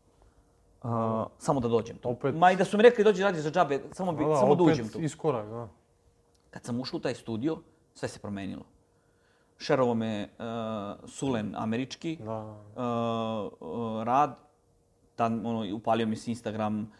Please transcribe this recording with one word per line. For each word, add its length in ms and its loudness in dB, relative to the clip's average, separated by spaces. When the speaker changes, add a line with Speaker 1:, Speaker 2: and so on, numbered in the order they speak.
Speaker 1:
Da. 440 0
Speaker 2:
samo 220 0
da 80 0
dođem 300 0
tu. 120 -4
Speaker 1:
Opet 260 -2
Speaker 2:
Ma 160 8
i 40 4
da 100 2
su 120 0
mi 60 8
rekli, 200 8
"Dođi, 200 4
radi 180 2
za 100 -4
džabe", 300 2
samo 200 -4
bi, 120 -2
Speaker 1:
Da, 60 2
da, 60 4
Speaker 2:
samo 200 6
da 80 6
Speaker 1:
opet 100 8
Speaker 2:
uđem 160 -4
tu. 120 -8
Speaker 1:
iskorak, 480 -2
da. 180 -10
Speaker 2:
Kad 140 -16
sam 160 -4
ušao 180 -6
u 40 -10
taj 140 -4
studio, 420 -4
sve 160 -8
se 100 -14
promenilo. 440 -10
Šerovo 360 2
me, 280 -2
e, 60 -8
Sulen 500 -4
američki, 640 -4
Speaker 1:
Da. 340 -10
Speaker 2:
e, 60 -8
e, 40 -6
rad, 300 2
tad, 160 2
ono, 440 -4
upalio 320 0
mi 80 -2
se 160 -6
Instagram, 680 -4